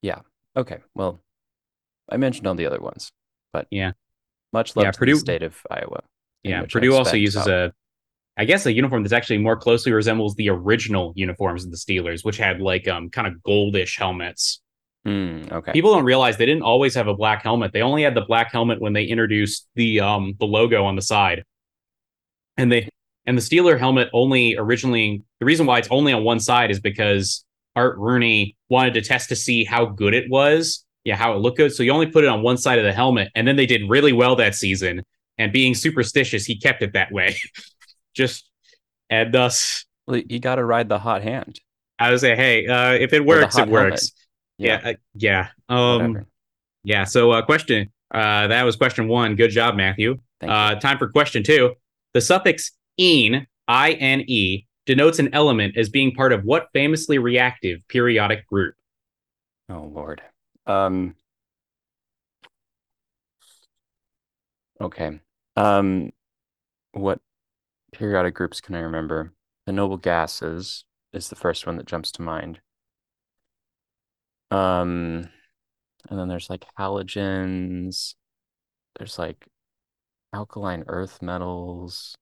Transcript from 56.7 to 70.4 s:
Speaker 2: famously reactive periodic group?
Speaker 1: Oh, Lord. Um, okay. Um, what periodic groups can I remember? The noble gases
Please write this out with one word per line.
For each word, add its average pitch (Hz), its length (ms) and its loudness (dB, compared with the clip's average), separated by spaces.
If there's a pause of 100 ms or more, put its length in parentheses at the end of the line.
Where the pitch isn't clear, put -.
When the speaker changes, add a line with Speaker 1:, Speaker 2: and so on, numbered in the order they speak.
Speaker 2:
famously 147 460 0
reactive 120 680 0
periodic 110 600 0
group? 98 260 -2 (960)
Speaker 1:
Oh, 85 140 -12
Lord. 76 400 -14 (420)
Um, 95 480 -2 (3750)
okay. 80 380 -10 (360)
Um, 101 560 0 (800)
what 98 260 -4 (720)
periodic 95 440 -2
groups - 260 -8
can - 140 -14
I 85 40 -8
remember? 80 540 -8 (320)
The 98 80 -10
noble 98 240 -4
gases 85 880 -6 (280)